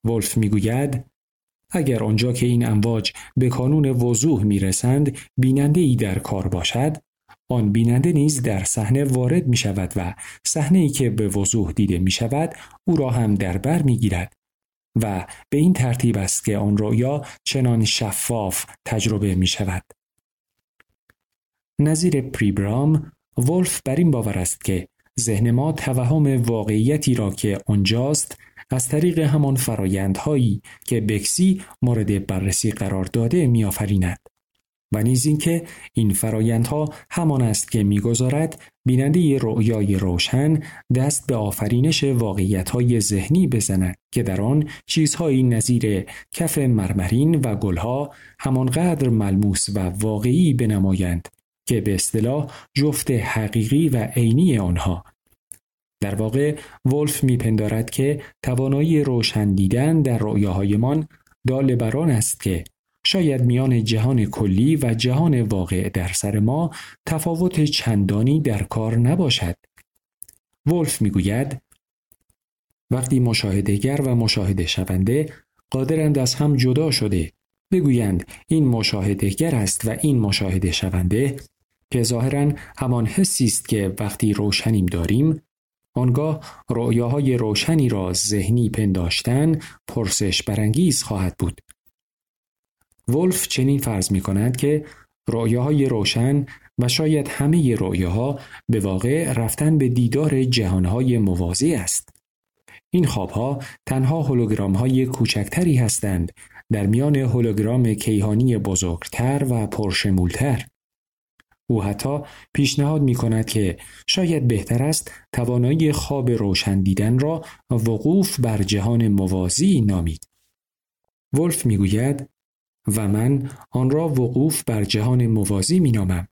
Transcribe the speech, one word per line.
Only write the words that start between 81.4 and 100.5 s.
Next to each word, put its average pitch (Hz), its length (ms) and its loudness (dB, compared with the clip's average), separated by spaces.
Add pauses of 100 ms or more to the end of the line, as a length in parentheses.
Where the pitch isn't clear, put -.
که 123 120 0
ظاهراً 135 500 0 (240)
همان 120 300 0
حسی 185 380 0
است - 240 -2
که 101 320 0
وقتی 104 320 0
روشنیم 104 540 0
داریم، 110 560 0 (540)
آنگاه 143 440 0 (300)
رؤیاهای 120 640 0
روشنی 120 520 0
را 95 240 -2
ذهنی 104 560 0
پنداشتن 107 880 0 (280)
پرسش 98 560 -4
برانگیز 110 600 0
خواهد 92 360 -4
بود." - 220 -4 (1500)
ولف 170 400 0
چنین 135 300 0
فرض 101 340 -2
می‌کند 101 440 0
که 147 280 0 (440)
رؤیاهای 123 580 0
روشن 127 600 0 (320)
و 123 100 0
شاید 151 400 0
همهٔ 143 500 2
رؤیاها 95 640 -2 (280)
به 113 120 2
واقع 120 520 0
رفتن 147 460 0
به 135 100 2
دیدار 131 560 0
جهانهای 117 760 0